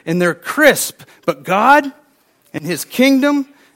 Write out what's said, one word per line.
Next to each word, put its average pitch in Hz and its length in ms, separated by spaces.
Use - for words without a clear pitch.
and 170 160
they're 175 140
crisp. - 680
But 147 200
God 269 480
and 147 120
His 151 200
kingdom 269 640